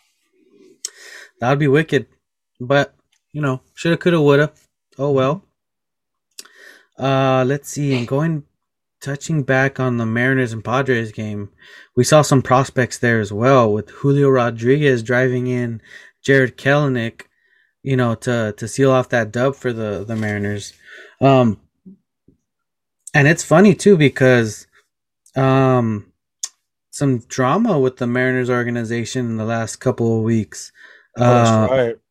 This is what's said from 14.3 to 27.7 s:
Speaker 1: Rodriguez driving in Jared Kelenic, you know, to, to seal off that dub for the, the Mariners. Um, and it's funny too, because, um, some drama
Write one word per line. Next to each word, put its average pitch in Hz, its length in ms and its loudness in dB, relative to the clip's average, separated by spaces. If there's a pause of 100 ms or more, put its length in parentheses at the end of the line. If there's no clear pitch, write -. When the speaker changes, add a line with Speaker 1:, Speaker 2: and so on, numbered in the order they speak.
Speaker 1:
Rodriguez 123 720 0
driving 123 440 -2
in 120 360 -6 (420)
Jared 131 320 2
Kelenic, 135 640 -2 (600)
you 135 140 -2
know, 120 180 0
to, 113 420 -4
to 113 120 -12
seal 135 220 0
off 127 200 0
that 113 200 -2
dub 131 240 -2
for 127 200 -8
the, 104 320 -8
the 113 100 -8
Mariners. 104 560 -6 (480)
Um, 127 400 2 (1500)
and 143 160 4
it's 165 160 0
funny 180 300 6
too, 202 240 4
because, 127 680 2 (720)
um, 131 760 0 (800)
some 135 280 -2 (100)
drama 165 500 0